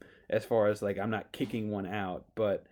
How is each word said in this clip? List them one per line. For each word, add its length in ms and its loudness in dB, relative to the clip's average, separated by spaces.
as 160 0
far 220 4
as, 140 2
like, 160 0
I'm 120 -2
not 220 -4
kicking 400 -4
one 140 -2
out, 400 -4
but 360 0